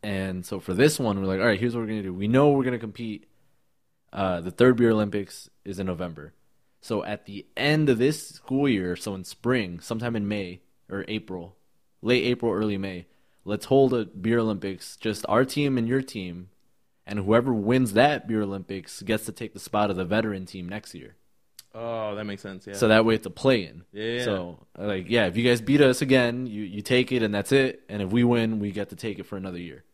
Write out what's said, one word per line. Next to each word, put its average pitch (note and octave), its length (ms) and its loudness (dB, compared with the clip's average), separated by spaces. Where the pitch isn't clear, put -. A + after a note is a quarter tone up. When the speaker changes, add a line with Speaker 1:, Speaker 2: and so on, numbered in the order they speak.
Speaker 1:
And F#2+ 440 -4
so F#2+ 140 -8
for F#2 140 -4
this C#3+ 240 4
one, G#2 220 0
we're F#2+ 60 -2
like, F#2+ 140 0
"All A2+ 60 4
right, G#2+ 120 4
here's A#2 160 -2
what A#2+ 80 -2
we're A2 60 -6
gonna G#2+ 140 -4
do. F#2+ 120 -6
We G2 140 -2
know C3+ 220 6
we're C#3 140 2
gonna B2 140 -2
compete, A2 480 -10
uh, F#2 280 -2
the F2 100 -8
third B2+ 260 6
Beer A#2 140 6
Olympics G#2 600 -2
is F#2+ 140 -10
in F#2+ 80 -4
November. E2 480 -8
So G#2+ 240 -4
at G#2 220 -8
the G2+ 200 -14
end D3+ 320 2
of A#2+ 100 4
this D3 300 0
school C#3 400 -2
year, F#2 260 0
so G2+ 200 -8
in F#2 100 -10
spring, G#2 560 -4
sometime A#2 340 -6
in G#2 140 -2
May F#2+ 320 -6
or G2 200 -8
April, F#2 480 -10
late A#2 220 2
April, A#2+ 280 0
early G#2 260 0
May, F#2 280 -8
let's G#2 220 -6
hold C3+ 260 6
a A#2 120 0
Beer A2 340 0
Olympics, G2 580 -4
just - 320 -4
our A#2 160 4
team C3+ 320 0
and A2+ 120 0
your C3 140 0
team, F2+ 480 -10
and G#2 160 -6
whoever A#2 320 4
wins A2+ 420 2
that C3 340 4
Beer A2 140 0
Olympics G2 600 -8
gets G#2+ 240 -2
to A2+ 60 -10
take A2+ 220 -10
the G2 40 -14
spot G#2 320 0
of F#2+ 60 -2
the F#2 80 -2
veteran G2+ 420 -2
team F2+ 220 -12
next F2+ 260 -12
year." C2 220 -18
Speaker 2:
Oh, A2+ 400 -6
that G#2+ 100 -8
makes G2+ 180 -10
sense, F#2+ 240 -14
yeah. G2+ 80 -12
Speaker 1:
So A2 140 2
that A2 160 8
way A2+ 120 4
it's G#2+ 100 -6
a - 40 -8
play-in. G2+ 600 0
Speaker 2:
Yeah, G#2 120 -10
yeah. A#2+ 200 -4
Speaker 1:
So, F2+ 420 -6
like, F#2+ 340 -4
yeah, A2+ 160 4
if F2 100 -2
you A#2 80 0
guys A#2+ 160 4
beat C3+ 200 2
us B2+ 220 6
again, B2+ 440 2
you, G#2+ 160 -8
you G2+ 200 -8
take B2+ 300 2
it B2 100 2
and G#2+ 100 2
that's G2+ 200 0
it. C3+ 360 2
And G#2 120 -6
if F#2+ 100 -2
we A#2+ 140 4
win, A2+ 340 2
we G#2 140 -4
get G2 160 -6
to F#2 80 -14
take G2+ 220 -8
it F#2+ 60 -10
for - 120 -12
another F#2 220 -8
year. D#2+ 360 -14